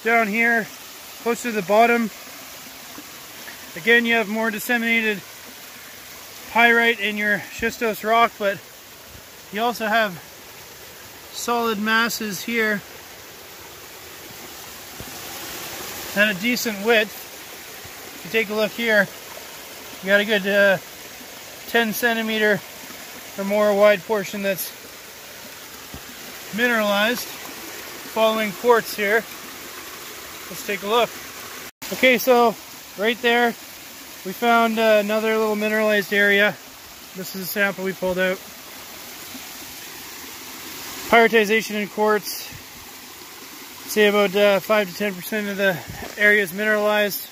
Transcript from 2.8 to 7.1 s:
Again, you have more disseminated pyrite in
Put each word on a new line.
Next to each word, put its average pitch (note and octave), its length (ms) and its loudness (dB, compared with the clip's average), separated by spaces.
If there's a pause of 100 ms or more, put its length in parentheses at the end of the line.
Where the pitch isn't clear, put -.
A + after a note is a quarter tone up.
Again, A#3 320 4
you A#3 80 4
have A3 140 2
more A3 240 0
disseminated A3+ 680 0 (1300)
pyrite A#3 480 6
in G#3 160 0